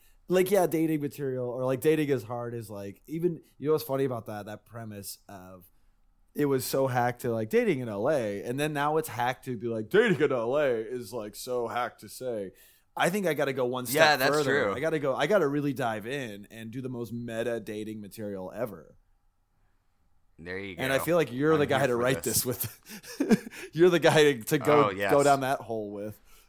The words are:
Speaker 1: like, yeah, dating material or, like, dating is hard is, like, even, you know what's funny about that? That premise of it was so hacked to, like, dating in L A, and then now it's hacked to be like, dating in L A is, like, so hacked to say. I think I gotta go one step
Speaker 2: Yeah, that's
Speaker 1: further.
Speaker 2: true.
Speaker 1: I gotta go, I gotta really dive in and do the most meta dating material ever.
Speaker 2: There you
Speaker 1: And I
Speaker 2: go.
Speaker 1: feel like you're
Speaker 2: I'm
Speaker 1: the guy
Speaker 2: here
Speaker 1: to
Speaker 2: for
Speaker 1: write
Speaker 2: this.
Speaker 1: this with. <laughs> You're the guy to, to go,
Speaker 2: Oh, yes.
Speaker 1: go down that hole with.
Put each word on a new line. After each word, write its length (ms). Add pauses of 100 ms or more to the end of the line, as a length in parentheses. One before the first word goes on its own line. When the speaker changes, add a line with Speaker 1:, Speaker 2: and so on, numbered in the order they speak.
(280)
Speaker 1:
like, 220
yeah, 160
dating 340
material 480
or, 160
like, 160
dating 300
is 120
hard 300
is, 160
like, 380
even, 340 (160)
you 120
know 40
what's 120
funny 200
about 220
that? 180
That 220
premise 500 (100)
of 380 (680)
it 100
was 220
so 200
hacked 360
to, 80
like, 180
dating 320
in 80
L 220
A, 320
and 180
then 140
now 240
it's 100
hacked 380
to 100
be 120
like, 200
dating 320
in 120
L 260
A 80
is, 480
like, 200
so 320
hacked 360
to 80
say. 400 (440)
I 140
think 180
I 60
gotta 220
go 100
one 220
step 120
Speaker 2:
Yeah, 200
that's 180
Speaker 1:
further. 280
Speaker 2:
true. 100
Speaker 1:
I 60
gotta 180
go, 180
I 100
gotta 220
really 240
dive 340
in 440
and 200
do 120
the 80
most 200
meta 480
dating 440
material 520
ever. 420 (1400)
Speaker 2:
There 200
you 180
Speaker 1:
And 160
I 60
Speaker 2:
go. 60
Speaker 1:
feel 120
like 160
you're 220
Speaker 2:
I'm 60
Speaker 1:
the 60
guy 120
Speaker 2:
here 100
Speaker 1:
to 40
Speaker 2:
for 60
Speaker 1:
write 240
Speaker 2:
this. 200
Speaker 1:
this 40
with. 1000 (120)
<laughs> 120
You're 180
the 100
guy 320
to, 120
to 140
go, 280
Speaker 2:
Oh, 40
yes. 220
Speaker 1:
go 100
down 180
that 200
hole 300
with. 280 (300)